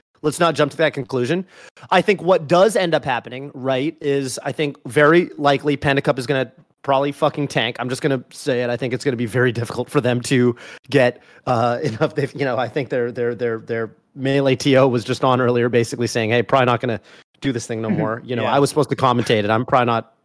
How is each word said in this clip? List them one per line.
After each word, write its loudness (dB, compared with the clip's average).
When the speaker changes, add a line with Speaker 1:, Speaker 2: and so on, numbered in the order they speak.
Speaker 1:
Let's -2
not 2
jump 0
to -12
that 0
conclusion. -4
I 6
think 0
what 2
does 4
end 0
up -2
happening, -6
right, -2
is -2
I -4
think -4
very 4
likely 0
Panda 0
Cup 0
is -8
gonna -2
probably 0
fucking -2
tank. -2
I'm -6
just -6
gonna -2
say -4
it. -4
I -2
think -6
it's -6
gonna -2
be -4
very 2
difficult -6
for 0
them 0
to 2
get, 2
uh, 0
<laughs> -6
enough. -4
They've, -4
you -4
know, -2
I -4
think -6
their, -4
their, -4
their, -4
their -6
Melee 0
T 2
O 6
was 0
just -4
on 4
earlier, 2
basically 0
saying, -2
"Hey, 2
probably 2
not 2
gonna -4
do -2
this -6
thing -6
no -4
Speaker 2:
<laughs> -2
Speaker 1:
more." -4
You -6
know, -2
Speaker 2:
Yeah. 0
Speaker 1:
I 4
was 4
supposed 0
to -2
commentate 2
it. -2
I'm 0
probably 2
not -2